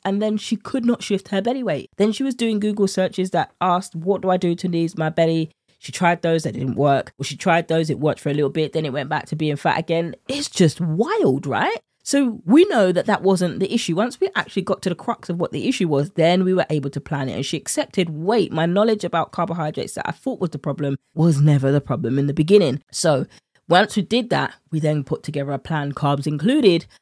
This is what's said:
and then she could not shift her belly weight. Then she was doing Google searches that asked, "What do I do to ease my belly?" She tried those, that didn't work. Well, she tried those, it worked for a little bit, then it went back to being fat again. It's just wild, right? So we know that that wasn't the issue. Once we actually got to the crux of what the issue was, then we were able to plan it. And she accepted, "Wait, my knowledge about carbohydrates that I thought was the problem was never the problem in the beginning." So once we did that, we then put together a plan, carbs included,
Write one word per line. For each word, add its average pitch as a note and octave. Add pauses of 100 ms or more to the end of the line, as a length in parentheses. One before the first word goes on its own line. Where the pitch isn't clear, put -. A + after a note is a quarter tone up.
and G3
then G#3+
she -
could A#3+
not A#3
shift -
her G3
belly B3
weight. E3
Then G#3+
she C4+
was C4+
doing A3+
Google G#3
searches F#3
that -
asked, F3+
"What F3+
do F#3+
I F#3
do E3+
to E3+
ease E3
my D#3+
belly?" E3 (280)
She -
tried F3
those, E3
that D#3+
didn't C3+
work. C#3
Well, C#3
she D3
tried E3+
those, D#3+
it C3
worked D3
for D3+
a C#3+
little D3
bit, D#3
then D#3
it C3+
went C#3
back D3+
to -
being D3+
fat -
again. E3+ (140)
It's C#4+
just -
wild, F3
right? C#3 (240)
So C4
we C#4+
know A3+
that F3+
that G3+
wasn't F3
the -
issue. G3
Once A#3
we F#4+
actually -
got -
to -
the F3
crux -
of F3
what -
the D3+
issue G#3
was, C#3+
then F3
we F#3
were F3+
able C#3+
to D3
plan C#3+
it. F#2
And E2
she -
accepted, F#3
"Wait, F3+
my D#3+
knowledge G#3
about E3+
carbohydrates E3
that -
I -
thought -
was F3+
the D3
problem C#3+ (180)
was D#3
never C#3+
the C#3+
problem C3+
in C#3
the C#3+
beginning." D#3 (100)
So D3+ (440)
once F#3+
we G#3
did A#3+
that, C#3 (160)
we D#3+
then D3+
put -
together C#3+
a C3+
plan, C#3+
carbs C#3+
included, F3 (140)